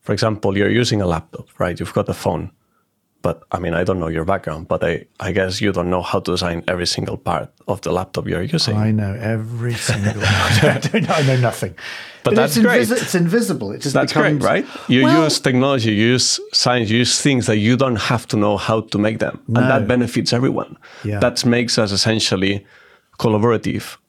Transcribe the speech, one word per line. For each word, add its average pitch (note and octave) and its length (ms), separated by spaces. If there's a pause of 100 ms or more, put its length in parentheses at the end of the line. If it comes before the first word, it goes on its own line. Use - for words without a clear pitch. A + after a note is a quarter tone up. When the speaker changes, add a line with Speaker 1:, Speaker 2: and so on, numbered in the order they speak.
Speaker 1:
For A2+ 120
example, G#2 440
you're G2+ 120 (120)
using A2+ 200
a F#2 60
laptop, - 400 (120)
right? F2+ 200
You've E2+ 140
got G#2 160
a F#2 40
phone. E2+ 380 (720)
But, E2+ 280
I F2 80
mean, F2 160
I F2 80
don't F#2 160
know E2 80
your D#2+ 180
background, F2 420
but E2 160
I, E2 220 (140)
I G2 120
guess F#2 300
you G#2 100
don't F2+ 200
know F2+ 100
how F#2+ 200
to - 100
design F2 360
every F2 200
single - 300
part - 340 (160)
of - 140
the D#2 100
laptop - 360
you're F2 140
using. A2+ 340
Speaker 2:
I G#2+ 160
know G#2 220
every A2+ 640
single G#2+ 400
<laughs> G#2 100
I G2+ 560
don't F3 260
know, G3 60
I D#3 140
know C3 100
nothing. A2 380 (480)
Speaker 1:
But G3+ 80
Speaker 2:
But G#3 40
Speaker 1:
that's G3 220
Speaker 2:
it's A3+ 80
Speaker 1:
great. A#3+ 220
Speaker 2:
invisi-, A#3 160
it's - 100
invisible. F3+ 600
It - 80
just C#3 120
Speaker 1:
That's C#3 200
great, D3+ 260
Speaker 2:
becomes F#2+ 60
Speaker 1:
right? D#3+ 200 (220)
You B2+ 160
Speaker 2:
Well D#3+ 220
Speaker 1:
use D3+ 140
technology, B2+ 520
you A2+ 220
use - 260 (120)
science, B2 380
you A2+ 80
use A#2+ 240
things C#3 240
that G#2+ 120
you A2+ 200
don't B2+ 240
have - 280
to A2 80
know G#2 200
how A2 240
to A2 160
make G#2+ 220
them. - 260
And A2+ 80
Speaker 2:
No. B2 140
Speaker 1:
that C3 200
benefits B2 460
everyone. - 440 (260)
Speaker 2:
Yeah. G#2 160
Speaker 1:
That - 260
makes A#2+ 320
us G#2+ 140
essentially G2+ 760 (540)
collaborative G#2+ 800 (120)